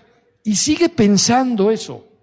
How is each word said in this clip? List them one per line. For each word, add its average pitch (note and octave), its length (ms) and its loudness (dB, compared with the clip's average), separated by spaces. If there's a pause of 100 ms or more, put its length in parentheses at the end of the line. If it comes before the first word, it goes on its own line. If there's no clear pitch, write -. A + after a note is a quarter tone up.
(440)
Y G#3+ 120 -2
sigue D#4 340 0
pensando A3+ 800 2
eso. B2+ 360 -8 (160)